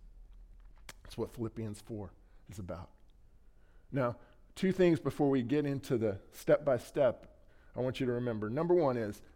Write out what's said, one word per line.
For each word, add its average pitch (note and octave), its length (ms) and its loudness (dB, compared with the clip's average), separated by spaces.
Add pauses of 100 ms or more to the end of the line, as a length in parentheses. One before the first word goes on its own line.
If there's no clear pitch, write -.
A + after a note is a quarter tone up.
(1040)
That's - 160 -16
what A2+ 160 -6
Philippians A2 480 -8
four G#2 300 -12 (380)
is - 80 -16
about. F2 300 -10 (1040)
Now, C3 240 -2 (380)
two F#3+ 180 2
things F3 260 6
before C#3 300 0
we C3+ 140 2
get C#3+ 240 0
into C#3 320 -2
the G#2 200 0 (140)
step-by-step D3 920 2 (500)
I - 40 -2
want B2+ 200 -2
you C3 60 0
to B2 60 0
remember. A#2 360 -2
Number E3 260 2
one C#3+ 220 4
is G#2+ 240 -4 (160)